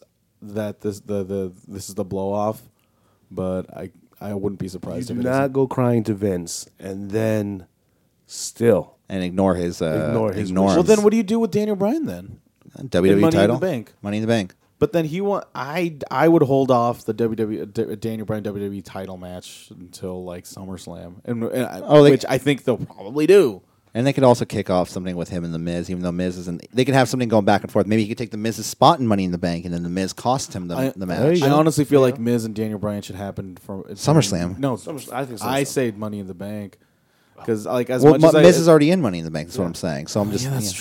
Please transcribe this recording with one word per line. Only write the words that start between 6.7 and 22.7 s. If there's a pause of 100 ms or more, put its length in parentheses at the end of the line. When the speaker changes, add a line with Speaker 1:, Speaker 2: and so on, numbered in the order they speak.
Speaker 2:
and
then (600)
still (120)
Speaker 3:
And
ignore
his,
uh,
Speaker 2:
Ignore
his
Speaker 3:
ignore
Speaker 2:
wishes.
Speaker 1:
Well,
Speaker 3:
him.
Speaker 1:
then
what
do
you
do
with
Daniel
Bryan
then? (360)
Speaker 3:
W
W
E
Speaker 1:
In
Money
in
Speaker 3:
title?
Speaker 1:
the
Bank. (100)
Speaker 3:
Money
in
the
Bank. (240)
Speaker 1:
But
then
he
wa-, (100)
I, (140)
I
would
hold
off
the
W
W
E,
D-,
Daniel
Bryan
W
W
E
title
match
until,
like,
SummerSlam,
and,
and
I,
Speaker 3:
Oh,
they
Speaker 1:
which
I
think
they'll